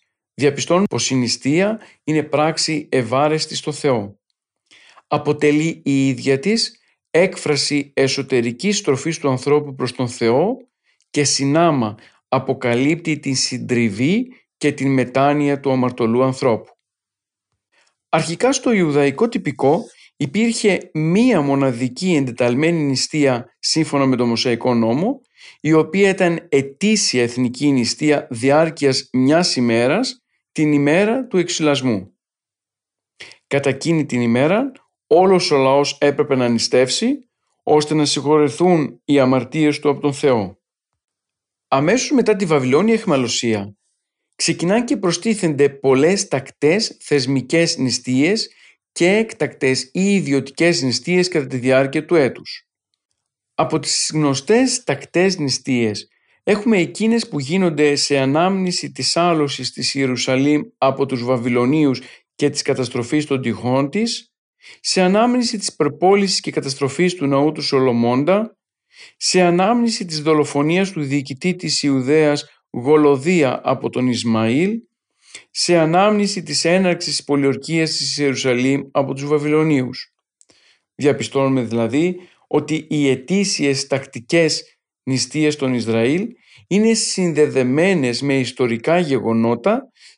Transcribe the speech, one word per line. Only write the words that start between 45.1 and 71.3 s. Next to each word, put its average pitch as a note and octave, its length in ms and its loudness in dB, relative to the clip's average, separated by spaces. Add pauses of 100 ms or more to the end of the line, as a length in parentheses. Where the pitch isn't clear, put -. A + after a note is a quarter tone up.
πολλές C#3 600 2
τακτές D3+ 720 -2
θεσμικές C#3+ 760 0
νηστείες C3 760 0 (420)
και F3+ 240 2
έκτακτες C#3+ 760 -2
ή G3 220 0
ιδιωτικές D#3 680 0
νηστείες F3 460 0
κατά D3+ 180 -2
τη C3 100 -8
διάρκεια C3+ 480 0
του F3 100 -2
έτους. - 540 -2 (840)
Από D#3+ 240 -2
τις - 340 -4
γνωστές D#3 720 0
τακτές F3 540 -2
νηστείες B2 720 -2 (340)
έχουμε G#3 360 0
εκείνες A3 500 0
που D3 120 -6
γίνονται D3+ 540 0
σε C#3+ 240 0
ανάμνηση F3 760 0
της C3 240 -4
άλωσης D3+ 560 0
της - 220 -6
Ιερουσαλήμ C3+ 680 0 (160)
από C3+ 280 0
τους B2+ 180 -6
Βαβυλωνίους B2 760 0 (340)
και C#3+ 160 0
της C#3 120 -6
καταστροφής C3 640 -2
των C3+ 140 -2
τυχών C3 500 -2
της, A3+ 440 -6 (460)
σε - 200 -2
ανάμνηση A3+ 580 2
της - 160 -10
περπόλησης F#3+ 640 0
και - 100 -8
καταστροφής C#3+ 640 -2
του C#3+ 120 -4
ναού C#3+ 260 2
του D3+ 100 -8
Σολομώντα, C3 960 0 (580)
σε - 240 0
ανάμνηση G#3 640 2
της D#3+ 180 -8
δολοφονίας D#3 680 0
του D#3+ 120 -6
διοικητή C#3+ 520 -4